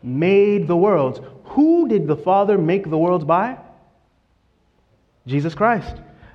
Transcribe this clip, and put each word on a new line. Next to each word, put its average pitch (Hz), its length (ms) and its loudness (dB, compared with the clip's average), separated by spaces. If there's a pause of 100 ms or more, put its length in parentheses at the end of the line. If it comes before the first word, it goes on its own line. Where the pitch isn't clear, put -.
"Made 185 640 2
the 170 100 0
worlds." 170 440 0 (240)
Who 320 420 2
did 196 220 -2
the 151 80 0
Father 196 420 0
make 175 320 -2
the 160 80 -2
worlds 170 260 0
by? 190 340 -2 (1700)
Jesus 143 300 -4
Christ. 214 400 -2 (400)